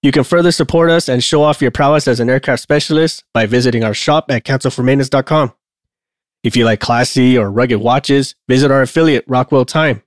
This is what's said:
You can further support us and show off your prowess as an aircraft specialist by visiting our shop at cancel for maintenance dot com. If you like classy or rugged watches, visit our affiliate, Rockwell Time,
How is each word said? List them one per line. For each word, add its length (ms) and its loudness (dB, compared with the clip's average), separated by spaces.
You 100 2
can 120 2
further 280 2
support 380 0
us 180 0
and 140 0
show 200 0
off 200 0
your 80 2
prowess 380 0
as 120 2
an 80 -2
aircraft 340 -2
specialist 680 -2
by 140 0
visiting 380 0
our 100 -2
shop 360 -2
at 140 -4
cancel 260 -2
for 120 -6
maintenance 260 0
dot 180 0
com. 260 0
If 140 -2
you 80 2
like 160 0
classy 580 0
or 120 -2
rugged 280 0
watches, 560 0
visit 240 2
our 100 2
affiliate, 460 0
Rockwell 360 0
Time, 420 -2